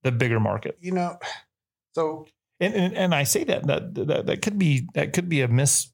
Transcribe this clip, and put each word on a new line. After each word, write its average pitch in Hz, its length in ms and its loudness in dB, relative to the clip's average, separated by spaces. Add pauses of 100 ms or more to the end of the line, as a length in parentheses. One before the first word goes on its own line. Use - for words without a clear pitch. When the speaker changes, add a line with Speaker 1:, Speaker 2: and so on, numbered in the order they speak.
Speaker 1:
the 127 80 0
bigger 117 260 2
market? 104 420 -2
Speaker 2:
You 180 120 -6
know, 175 260 -2 (760)
so 156 320 -2 (340)
Speaker 1:
And, 202 140 0
and, 185 220 0
and 180 180 2
I 143 100 2
say 147 200 0
that, - 220 -2
that, 156 280 -2
that, 151 320 -2
that - 160 -2
could 208 160 -2
be, 147 360 2
that 147 180 -2
could 180 160 -2
be 147 140 2
a 123 60 2
mis-, 131 440 2